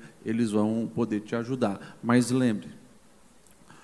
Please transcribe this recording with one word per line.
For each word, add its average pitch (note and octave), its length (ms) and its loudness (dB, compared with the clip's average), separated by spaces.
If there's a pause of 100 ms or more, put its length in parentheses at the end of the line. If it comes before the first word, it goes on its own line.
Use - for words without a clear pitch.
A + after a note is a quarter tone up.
(260)
eles A2+ 240 0
vão G#2+ 460 0
poder A2 240 0
te - 160 -6
ajudar. A#2 680 -4
Mas A#2+ 300 4
lembre, B2 380 2 (1160)